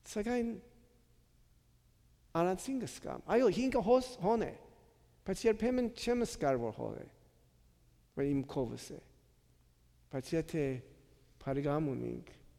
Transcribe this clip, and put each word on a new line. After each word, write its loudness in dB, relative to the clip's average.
Սակայն -2
առանցին 0
կսկամ։ -8
Այո, 6
հինգը 2
հոս 4
հոն 2
է, -6
բայց -4
երբեմն 2
չեմ 0
սկար, 0
որ -4
հոն -6
է, -12
որ 2
իմ 2
քովս -4
է։ -12
Բայց -4
եթե 0
փարգամ 0
ունենք -4